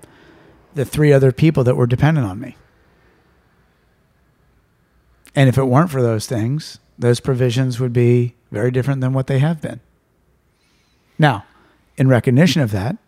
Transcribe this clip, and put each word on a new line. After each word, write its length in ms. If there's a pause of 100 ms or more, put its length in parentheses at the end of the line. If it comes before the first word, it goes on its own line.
(760)
the 120
three 260
other 180
people 340
that 120
were 100
dependent 400
on 140
me. 160 (2750)
And 160
if 80
it 60
weren't 260
for 100
those 260
things, 520 (200)
those 220
provisions 580
would 140
be 420 (160)
very 200
different 320
than 100
what 140
they 140
have 200
been. 200 (1400)
Now, 260 (540)
in 100
recognition 540
of 80
that, 260 (120)